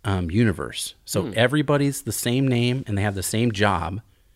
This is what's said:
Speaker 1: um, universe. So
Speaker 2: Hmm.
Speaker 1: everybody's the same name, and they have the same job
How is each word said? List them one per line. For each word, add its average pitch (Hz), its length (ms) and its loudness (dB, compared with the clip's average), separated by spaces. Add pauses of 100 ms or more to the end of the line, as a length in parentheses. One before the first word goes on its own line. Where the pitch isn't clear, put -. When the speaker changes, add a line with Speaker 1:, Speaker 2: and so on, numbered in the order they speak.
Speaker 1:
um, 92 260 0
universe. 87 640 0 (100)
So 104 200 -2
Speaker 2:
Hmm. 117 100 -6
Speaker 1:
everybody's 139 680 2
the 110 100 -6
same 127 340 0
name, 123 400 2
and 104 100 -2
they 98 60 0
have 101 140 0
the 92 80 -4
same 117 260 0
job 95 520 0 (340)